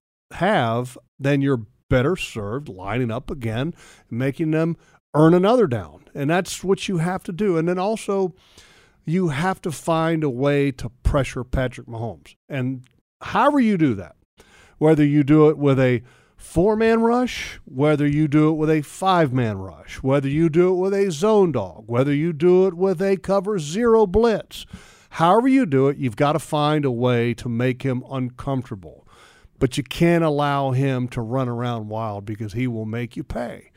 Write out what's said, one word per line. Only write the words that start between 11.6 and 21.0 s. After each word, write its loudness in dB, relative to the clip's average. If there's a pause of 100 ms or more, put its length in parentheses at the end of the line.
Mahomes. -12 (120)
And -6 (380)
however 2
you 2
do 2
that, -12 (640)
whether 4
you 4
do 6
it 2
with 2
a 2 (340)
four-man 0
rush, -2
whether 0
you 2
do 4
it 0
with -2
a 2
five-man 0
rush, -14
whether 0
you 2
do 4
it 2
with -2
a 0